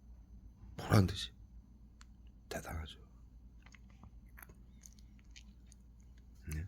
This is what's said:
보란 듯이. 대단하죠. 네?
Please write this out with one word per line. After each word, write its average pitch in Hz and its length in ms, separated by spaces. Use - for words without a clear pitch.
보란 101 280
듯이. - 240
대단하죠. - 500
네? 80 140